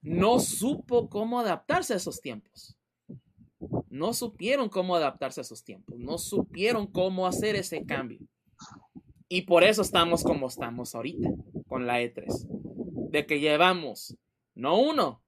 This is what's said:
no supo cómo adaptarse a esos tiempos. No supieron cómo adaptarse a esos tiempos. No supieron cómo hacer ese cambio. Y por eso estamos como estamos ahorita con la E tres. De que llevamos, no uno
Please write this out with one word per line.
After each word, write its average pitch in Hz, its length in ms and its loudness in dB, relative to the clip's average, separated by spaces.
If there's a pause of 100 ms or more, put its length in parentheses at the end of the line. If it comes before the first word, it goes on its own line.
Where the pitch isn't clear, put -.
no 180 400 4
supo - 680 0
cómo 226 320 -2
adaptarse 240 540 0
a - 20 0
esos 160 240 -6
tiempos. - 560 -14 (1120)
No 165 240 -4
supieron 233 560 -2
cómo 185 280 0
adaptarse 139 440 -2
a - 20 -10
esos - 220 -14
tiempos. - 340 -16
No 139 200 -6
supieron 202 680 0
cómo 185 400 0
hacer 208 300 0
ese 170 280 -6
cambio. 135 360 -6 (1080)
Y 180 140 0
por 175 200 8
eso 214 200 6
estamos 170 420 4
como 147 240 0
estamos 120 460 -8
ahorita 120 340 -4 (400)
con 127 180 -4
la 120 140 2
E 120 80 -2
tres. 120 400 -6
De - 760 -4
que 147 140 0
llevamos, 151 760 2 (380)
no 147 240 2
uno 247 500 2